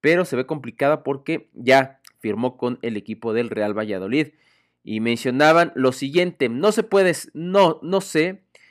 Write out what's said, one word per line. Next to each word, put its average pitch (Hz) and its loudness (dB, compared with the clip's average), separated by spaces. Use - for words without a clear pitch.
pero 175 2
se 139 -6
ve 127 -2
complicada 143 -2
porque 139 -6
ya 131 2
firmó 113 -4
con 123 -6
el 113 -6
equipo 107 -8
del 117 -2
Real 104 -2
Valladolid. 107 -2
Y 110 -6
mencionaban 135 2
lo 131 2
siguiente, 147 -2
no 151 0
se 220 -2
puede 196 2
s-, - -6
no, 175 2
no 185 -2
sé, 185 -2